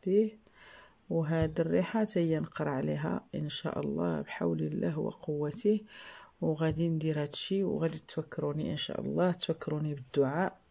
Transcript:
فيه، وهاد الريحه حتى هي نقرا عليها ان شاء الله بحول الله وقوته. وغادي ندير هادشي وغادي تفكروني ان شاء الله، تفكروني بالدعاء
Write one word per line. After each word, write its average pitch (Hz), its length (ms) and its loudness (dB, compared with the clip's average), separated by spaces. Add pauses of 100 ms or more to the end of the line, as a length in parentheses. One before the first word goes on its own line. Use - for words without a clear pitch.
فيه، 214 380 4 (680)
وهاد 160 500 2
الريحه 175 400 2
حتى 214 200 2
هي 160 200 2
نقرا 151 300 -4
عليها 151 560 -2 (100)
ان 147 140 -2
شاء - 300 -4
الله 147 420 0
بحول 160 400 -2
الله 156 380 -2
وقوته. 151 840 0 (600)
وغادي 160 480 2
ندير 156 320 0
هادشي 190 420 0
وغادي 160 440 0
تفكروني 151 640 -2
ان 151 60 -2
شاء - 240 -4
الله، 165 300 2
تفكروني 156 600 -2
بالدعاء 143 680 0 (120)